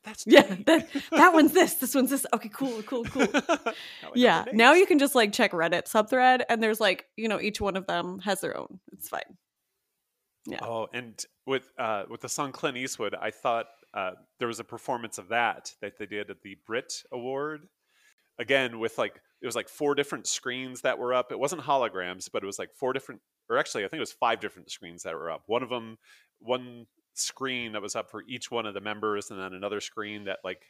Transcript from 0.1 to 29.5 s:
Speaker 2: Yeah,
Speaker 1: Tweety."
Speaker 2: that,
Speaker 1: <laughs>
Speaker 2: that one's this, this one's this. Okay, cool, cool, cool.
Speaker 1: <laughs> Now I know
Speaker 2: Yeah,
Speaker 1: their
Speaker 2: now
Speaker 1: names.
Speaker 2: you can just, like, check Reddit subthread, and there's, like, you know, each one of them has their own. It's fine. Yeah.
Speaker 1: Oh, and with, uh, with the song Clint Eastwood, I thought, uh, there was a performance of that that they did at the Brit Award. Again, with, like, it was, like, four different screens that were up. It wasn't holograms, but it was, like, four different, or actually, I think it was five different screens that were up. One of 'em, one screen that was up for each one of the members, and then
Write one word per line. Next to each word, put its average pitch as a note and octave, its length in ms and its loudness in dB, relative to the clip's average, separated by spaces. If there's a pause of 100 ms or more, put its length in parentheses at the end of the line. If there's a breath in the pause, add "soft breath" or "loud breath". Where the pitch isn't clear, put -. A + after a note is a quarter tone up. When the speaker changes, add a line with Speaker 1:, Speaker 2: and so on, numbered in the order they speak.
Speaker 2:
Yeah, C4+ 160 12
Speaker 1:
Tweety." F#3+ 220 -4
Speaker 2:
that, D#4+ 240 4 (120)
Speaker 1:
<laughs> - 120 -14
Speaker 2:
that E4+ 200 10
one's D#4 200 8
this, - 220 6
this - 200 -4
one's C4 160 2
this. C#4 220 -2
Okay, A3 160 -4
cool, A3+ 340 -6
cool, A#3 220 -6
cool. C4+ 180 -2
Speaker 1:
<laughs> G#3+ 100 2
Now D4 60 2
I - 340 0 (300 loud breath)
know - 140 -14
Speaker 2:
Yeah, G#3+ 300 6
Speaker 1:
their B3 80 -6
Speaker 2:
now A3+ 180 10
Speaker 1:
names. F4 80 10
Speaker 2:
you G4 80 8
can E4 100 6
just, C#4 160 4
like, G#3+ 180 6
check G#3+ 200 2
Reddit F3 320 2
subthread, B3+ 640 4
and A3+ 120 2
there's, A3 200 0
like, F#3+ 260 2 (100)
you A3 120 -4
know, G3+ 120 0
each G#3 200 -4
one G3 160 -2
of F#3+ 100 -4
them F3 380 -4
has G3 160 0
their - 160 -6
own. - 240 -12 (100)
It's - 180 -16
fine. - 300 -10 (1080)
Yeah. - 160 -10
Speaker 1:
Oh, A2+ 300 -6
and A#2 320 -10 (220)
with, C3 320 -4
uh, A2 320 -4
with A#2 100 -14
the B2+ 80 -10
song C#3 220 -4
Clint C3 260 -6
Eastwood, B2 380 -6
I G2 160 -4
thought, A#2 360 -2 (280)
uh, F#2 180 -4 (280)
there B2 80 -2
was A2+ 100 -8
a A2+ 60 -12
performance A#2 540 -8
of F2+ 100 -16
that A2+ 440 0 (100)
that G2+ 160 -12
they G#2 80 -8
did G#2 240 -8
at F#2+ 120 -16
the G2 140 -16 (100)
Brit - 460 -8
Award. C#3 560 -8 (720)
Again, B2 400 2
with, A2+ 180 -2
like, C3 220 -2 (200)
it B2 60 -10
was, A#2 80 -6
like, A2+ 140 -4
four C#3+ 260 0
different C#3 320 -2
screens B2+ 540 -6
that B2+ 180 0
were B2 160 0
up. B2+ 160 0
It G#2 80 -6
wasn't C#3+ 240 -2
holograms, F#2+ 720 -2
but G#2+ 100 -2
it F#2+ 40 -8
was, G2+ 120 -8
like, F2+ 160 -10
four B2+ 180 -4
different, C3 280 -8 (280)
or A2+ 80 0
actually, B2+ 280 -2
I F#2+ 40 -6
think D#3+ 100 -8
it - 20 -8
was A2+ 120 -6
five A#2 280 0
different G2 320 -10
screens F2 320 -16
that E2 100 -8
were D#2+ 160 -8
up. - 160 -10
One A#2+ 160 0
of A#2 80 -10
'em, A2+ 280 -8 (400 soft breath)
one A#2+ 500 -6 (260)
screen B2+ 560 -6
that G#2+ 120 -8
was G2+ 120 -10
up A2 160 -8
for G#2+ 160 -12
each A#2+ 240 -12
one A#2 160 -4
of G#2 80 -10
the G2 60 -8
members, G#2 500 -4
and G2+ 80 -14
then F#2+ 140 -10